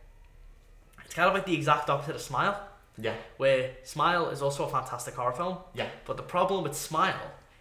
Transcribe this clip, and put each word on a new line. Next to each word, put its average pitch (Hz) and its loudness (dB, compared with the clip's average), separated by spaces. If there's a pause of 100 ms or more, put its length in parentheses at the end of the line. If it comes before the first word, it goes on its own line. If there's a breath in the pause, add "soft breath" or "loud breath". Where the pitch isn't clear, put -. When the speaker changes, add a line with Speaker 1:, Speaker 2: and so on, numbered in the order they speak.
(1040)
Speaker 1:
it's - -16
kind 175 4
of 190 6
like 190 0
the 180 0
exact 147 2
opposite 139 0
of 120 -8
Smile. 165 0 (400)
Speaker 2:
Yeah. 110 -2 (240)
Speaker 1:
Where 131 4 (120)
Smile 165 2
is 135 -6
also 139 0
a 131 -4
fantastic 127 -4
horror 123 0
film. 180 -4 (160)
Speaker 2:
Yeah. 113 -4 (180)
Speaker 1:
But - -4
the - -8
problem 190 2
with 139 -4
Smile - 0 (300 soft breath)